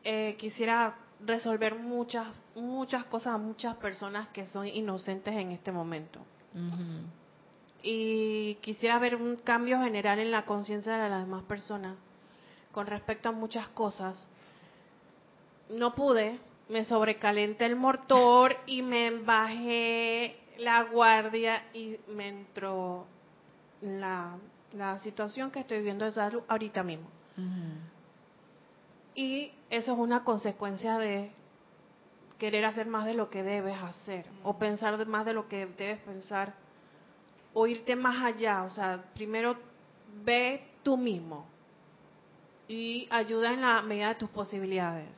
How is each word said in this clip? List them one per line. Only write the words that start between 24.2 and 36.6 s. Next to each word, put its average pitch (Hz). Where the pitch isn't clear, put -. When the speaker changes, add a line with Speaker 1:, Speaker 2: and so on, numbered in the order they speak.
Speaker 1:
la 196
situación 214
que 277
estoy 254
viviendo 208
de 214
salud 214
ahorita 214
mismo. 160
Speaker 2:
Ujú. 180
Speaker 1:
Y 269
eso 233
es 240
una 240
consecuencia 208
de 208
querer 214
hacer 220
más 220
de 220
lo 220
que 190
debes 196
hacer, 180
o 196
pensar 214
de 214
más 214
de 226
lo 220
que 196
debes 196
pensar, 196